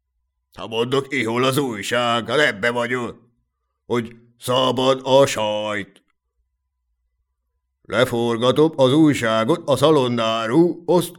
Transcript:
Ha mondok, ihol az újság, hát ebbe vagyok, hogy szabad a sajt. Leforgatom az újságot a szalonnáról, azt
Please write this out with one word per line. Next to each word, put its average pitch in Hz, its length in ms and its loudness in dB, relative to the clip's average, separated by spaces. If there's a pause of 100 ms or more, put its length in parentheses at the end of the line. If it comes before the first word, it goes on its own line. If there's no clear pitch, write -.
(540)
Ha 90 120 -14
mondok, 123 480 -2
ihol 120 300 -2
az 131 120 0
újság, 120 720 -2
hát 127 100 -2
ebbe 117 320 0
vagyok, 120 600 -6 (560)
hogy 113 300 -4 (220)
szabad 131 640 0
a 135 220 6
sajt. 107 760 -4 (1800)
Leforgatom 120 960 0
az 131 160 4
újságot 143 760 2
a 135 80 2
szalonnáról, 123 1080 2
azt 175 320 0